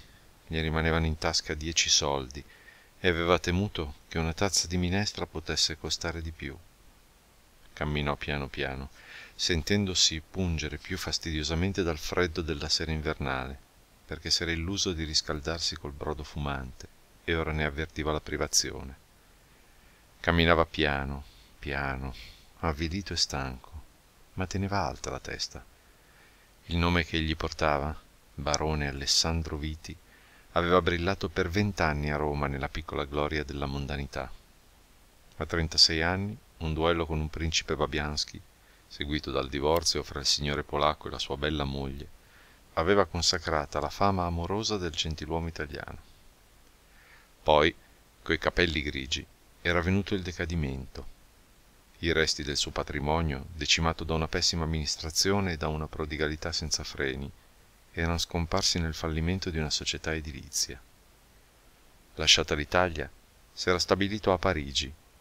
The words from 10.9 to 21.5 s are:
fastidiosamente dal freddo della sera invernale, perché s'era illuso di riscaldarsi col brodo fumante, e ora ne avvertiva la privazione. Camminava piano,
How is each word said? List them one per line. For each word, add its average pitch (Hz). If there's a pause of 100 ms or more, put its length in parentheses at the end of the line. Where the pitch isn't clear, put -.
fastidiosamente 82
dal 82
freddo 87
della 78
sera 80
invernale, 73 (480)
perché 78
s'era 82
illuso 90
di 80
riscaldarsi 78
col 73
brodo 73
fumante, 73 (360)
e 85
ora 78
ne 78
avvertiva 76
la 76
privazione. - (1200)
Camminava 85
piano, 69 (340)